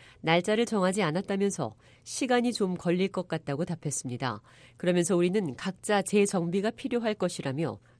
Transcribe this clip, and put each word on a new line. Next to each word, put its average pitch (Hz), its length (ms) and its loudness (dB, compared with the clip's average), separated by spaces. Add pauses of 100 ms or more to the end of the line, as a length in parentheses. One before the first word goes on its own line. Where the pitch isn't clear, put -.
(220)
날짜를 180 440 2
정하지 190 360 2
않았다면서 190 720 -2 (300)
시간이 247 500 0
좀 185 200 0
걸릴 180 340 0
것 190 200 -6
같다고 160 380 -4
답했습니다. 131 720 -4 (380)
그러면서 175 380 2
우리는 175 400 2
각자 196 460 -2
재정비가 196 680 2
필요할 233 440 -2
것이라며 143 640 -2 (220)